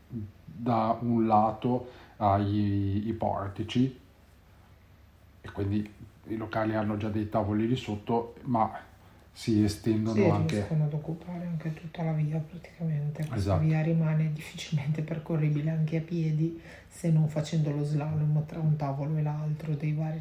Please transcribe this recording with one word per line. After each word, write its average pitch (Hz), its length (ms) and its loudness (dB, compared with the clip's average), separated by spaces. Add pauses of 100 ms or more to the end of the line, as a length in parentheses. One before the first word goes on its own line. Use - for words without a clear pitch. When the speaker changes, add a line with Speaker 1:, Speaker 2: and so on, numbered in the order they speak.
(460)
Speaker 1:
da 113 560 0
un 117 260 2
lato 110 640 2 (260)
ha 101 220 4
i, 101 680 2
i 113 60 -2
portici 104 840 -2 (1400)
e - 100 -14
quindi 101 420 -2 (340)
i 110 100 -6
locali 110 360 -2
hanno 107 240 0
già 107 120 -2
dei 104 200 -2
tavoli 107 380 2
lì 127 80 2
sotto, 117 680 -4
ma 117 280 2 (640)
si 107 300 4
estendono 110 520 2
Speaker 2:
Sì, - 120 6
Speaker 1:
anche. 160 280 2
Speaker 2:
riescono 151 300 0
ad 147 80 -2
occupare 170 520 -8
anche 160 280 -4
tutta 165 300 -8
la 160 80 0
via 156 260 0
praticamente. 156 920 -4
Questa - 80 -6
Speaker 1:
Esatto. 101 280 2
Speaker 2:
via 156 180 4
rimane 156 520 2
difficilmente 156 720 -4
percorribile 156 640 0
anche 160 280 0
a 160 40 0
piedi, 160 580 0 (280)
se - 240 -2
non 156 180 6
facendo 151 420 0
lo 147 120 0
slalom 151 640 2
tra 165 140 -8
un 156 160 4
tavolo 143 420 -2
e 151 40 0
l'altro 151 540 -2
dei 151 180 -2
vari 160 280 -2